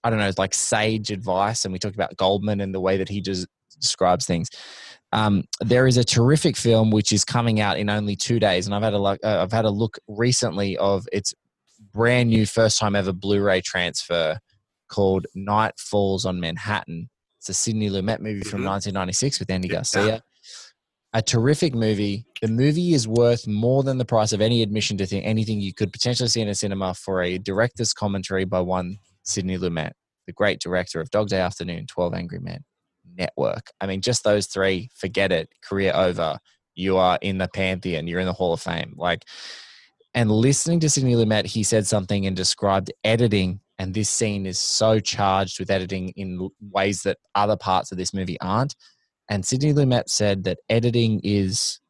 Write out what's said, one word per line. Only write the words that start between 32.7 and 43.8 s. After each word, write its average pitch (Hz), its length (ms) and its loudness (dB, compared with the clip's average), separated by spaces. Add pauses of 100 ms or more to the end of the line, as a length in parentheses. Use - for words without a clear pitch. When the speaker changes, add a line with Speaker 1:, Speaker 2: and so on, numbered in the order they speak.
Speaker 1:
Network. - 540 -4 (100)
I 98 60 -4
mean, 95 140 -4
just 120 220 -2
those 104 240 2
three, 95 480 -2
forget 98 360 0
it, 80 180 0 (140)
career 98 320 0
over. 85 420 0 (380)
You 92 220 0
are 90 240 4
in 95 180 -4
the 92 140 -2
Pantheon. 90 540 -2
You're 85 140 -4
in 92 60 0
the 87 60 -2
Hall 87 200 0
of 82 80 -4
Fame. 80 360 -6
Like, 85 280 -2 (880)
and 113 180 2
listening 139 500 2
to 156 80 2
Sidney 131 260 2
Lumet, 107 300 2
he 104 180 -2
said 107 240 2
something 98 380 0
and 95 100 -2
described 95 560 0 (120)
editing 104 560 2 (220)